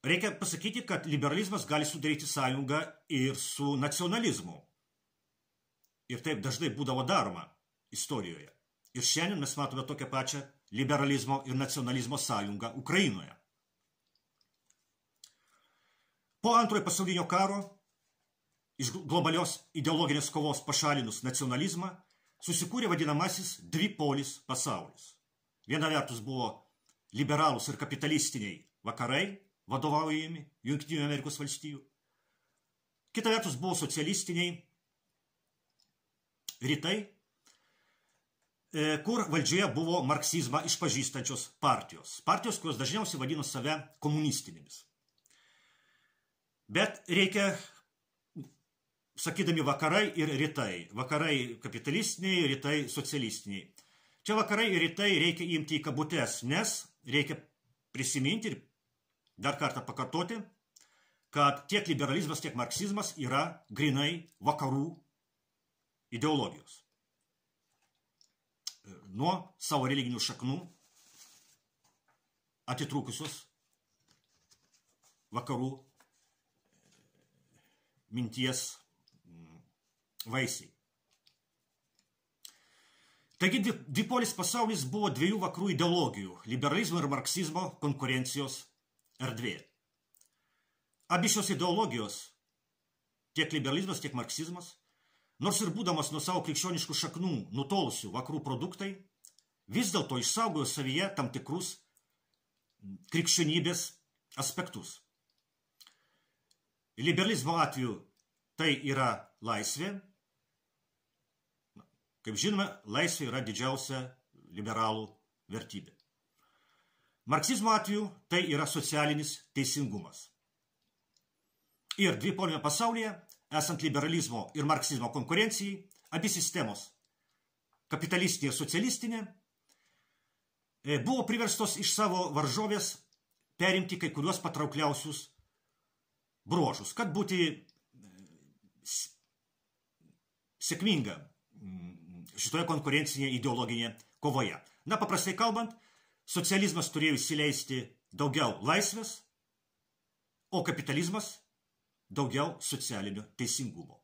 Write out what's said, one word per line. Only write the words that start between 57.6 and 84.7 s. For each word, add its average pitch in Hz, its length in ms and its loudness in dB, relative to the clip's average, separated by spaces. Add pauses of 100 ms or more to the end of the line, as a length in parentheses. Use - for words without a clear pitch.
prisiminti 147 580 0
ir - 60 -8 (800)
dar 135 200 0
kartą 131 280 -2
pakartoti, 165 500 -2 (920)
kad 143 380 4
tiek 202 200 2
liberalizmas, 147 520 0
tiek 135 140 -6
marksizmas 196 600 -2
yra 143 540 0
grinai 143 580 0 (120)
vakarų 139 460 0 (1300)
ideologijos. 127 720 0 (2250)
Nuo 170 160 2 (240)
savo 135 300 0
religinių 123 320 0
šaknų 127 360 -2 (2000)
atitrūkusios 127 680 -4 (2000)
vakarų 123 380 -2 (2500)
minties, 123 540 -2 (560)
mm, 82 400 -20 (600)
vaisiai. 120 520 -4 (2750)
Taigi 190 220 6
dvi-, 220 220 2
dvipolis 226 500 2
pasaulis 220 480 0